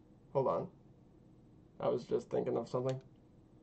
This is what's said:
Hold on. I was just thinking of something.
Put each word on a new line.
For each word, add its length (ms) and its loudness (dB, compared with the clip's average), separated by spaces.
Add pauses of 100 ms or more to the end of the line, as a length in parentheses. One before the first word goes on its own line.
(340)
Hold 140 2
on. 200 0 (1120)
I 100 2
was 160 0
just 240 -2
thinking 260 0
of 140 -2
something. 300 0 (640)